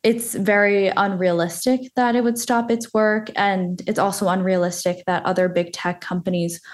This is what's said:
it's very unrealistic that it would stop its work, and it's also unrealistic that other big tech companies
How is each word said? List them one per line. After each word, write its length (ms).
it's 320
very 540
unrealistic 1080
that 200
it 80
would 140
stop 320
its 240
work, 420
and 520
it's 100
also 300
unrealistic 800
that 180
other 240
big 240
tech 260
companies 640